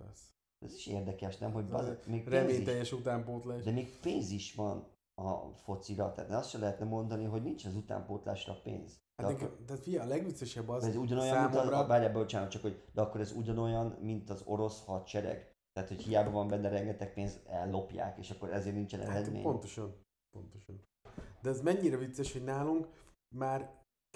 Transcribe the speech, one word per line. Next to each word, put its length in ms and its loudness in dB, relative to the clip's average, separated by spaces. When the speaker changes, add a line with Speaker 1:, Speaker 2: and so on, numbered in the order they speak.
Speaker 1:
persze. 300 -18
Speaker 2:
Ez 80 -10
is 120 -10
érdekes, 520 -4
nem? 140 -2
Hogy 120 0
Speaker 1:
Ez 60 -6
Speaker 2:
bazd, 180 0
Speaker 1:
a 220 -6
Speaker 2:
még 140 0
pénz 20 -12
is, 60 0
Speaker 1:
reményteljes 600 4
utánpótlás. 720 -2
Speaker 2:
de 60 2
még 300 0
pénz 300 0
is 240 -4
van 380 -2
a 120 0
focira, 580 -2
tehát 180 -8
azt 200 0
se 80 -6
lehetne 260 0
mondani, 400 0
hogy 180 0
nincs 220 -4
az 120 -4
utánpótlásra 840 -4
pénz. 400 -10
De 100 -6
Speaker 1:
Hát 80 4
Speaker 2:
akkor 160 -2
Speaker 1:
nekem, 160 -14
de 100 -4
figyelj, 300 -2
a 20 -2
legviccesebb 600 -2
az 160 0
Speaker 2:
ez 120 2
ugyanolyan, 440 4
mint 140 6
Speaker 1:
számomra 240 6
Speaker 2:
az, 80 6
várjál, 260 8
bocsánat, 380 0
csak 120 -6
hogy, 200 -2
de 80 2
akkor 200 2
ez 120 -2
ugyanolyan, 540 2
mint 440 -4
az 160 -6
orosz 380 0
hadsereg. 680 -2
Tehát, 160 -4
hogy 140 -6
hiába 280 6
van 180 2
benne 200 2
rengeteg 440 0
pénz, 340 -4
ellopják, 720 -2
és 120 -12
akkor 220 -6
ezért 220 -2
nincsen 260 -2
Speaker 1:
Hát 80 -2
Speaker 2:
eredmény. 340 -2
Speaker 1:
pontosan, 520 -2
pontosan. 520 -16
De 80 0
ez 120 0
mennyire 340 4
vicces, 360 -4
hogy 120 -6
nálunk 440 0
már 460 -2